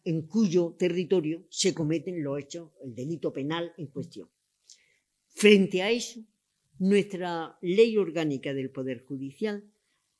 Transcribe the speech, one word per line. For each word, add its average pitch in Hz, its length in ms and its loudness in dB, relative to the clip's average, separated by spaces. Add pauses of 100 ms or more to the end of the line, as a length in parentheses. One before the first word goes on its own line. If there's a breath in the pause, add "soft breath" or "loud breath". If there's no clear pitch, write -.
en 160 220 -2
cuyo 175 520 2
territorio 170 720 0
se - 240 0
cometen 165 500 -2
los 143 160 -4
hechos, 160 320 -14 (100)
el 131 140 -14
delito 131 380 -6
penal 165 440 -6
en 151 100 -10
cuestión. - 420 -14 (960 soft breath)
Frente 196 540 6
a 202 100 0
eso, 240 300 -4 (560)
nuestra 180 840 0
ley 214 360 4
orgánica 156 560 -2
del 135 180 -4
Poder 131 320 -8
Judicial, 147 640 -8 (500)